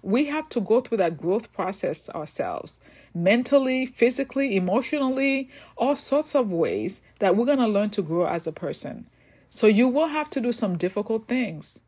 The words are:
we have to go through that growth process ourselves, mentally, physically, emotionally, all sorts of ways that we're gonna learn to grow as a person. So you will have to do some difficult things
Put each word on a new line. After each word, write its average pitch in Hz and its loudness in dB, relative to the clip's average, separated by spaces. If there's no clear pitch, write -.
we 247 2
have 294 -4
to 240 -2
go 220 4
through 233 -4
that 165 0
growth 202 -2
process 175 -6
ourselves, 120 -8
mentally, 254 4
physically, 254 0
emotionally, 262 0
all 262 2
sorts - -2
of 233 2
ways 120 -2
that 190 4
we're 240 2
gonna 262 2
learn 208 0
to 202 -4
grow 170 0
as 165 -4
a 156 -6
person. - -10
So - 2
you 220 6
will 302 0
have 302 -4
to 269 -4
do 240 -2
some 190 -2
difficult 208 -4
things 214 -6